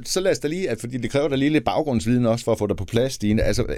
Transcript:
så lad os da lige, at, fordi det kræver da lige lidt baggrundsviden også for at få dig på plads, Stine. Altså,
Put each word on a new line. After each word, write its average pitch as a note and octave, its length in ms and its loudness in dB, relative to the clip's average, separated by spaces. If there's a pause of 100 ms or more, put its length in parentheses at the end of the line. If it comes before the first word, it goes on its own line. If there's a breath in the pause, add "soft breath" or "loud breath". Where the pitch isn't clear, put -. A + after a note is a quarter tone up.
så - 140 -2
lad F#3 120 2
os C#3 80 0
da D3 80 -2
lige, F3 220 -2
at, A2+ 100 -2
fordi B2 180 -8
det A#2 140 -4
kræver D3 160 2
da C#3 80 -2
lige C#3 140 2
lidt D3+ 160 2
baggrundsviden B2 600 2
også A2+ 200 0
for A#2 60 2
at G#2+ 60 2
få G#2 100 0
dig G2 80 -2
på F#2+ 100 -6
plads, B2 280 0
Stine. G#2+ 300 0
Altså, G#2+ 220 0 (120)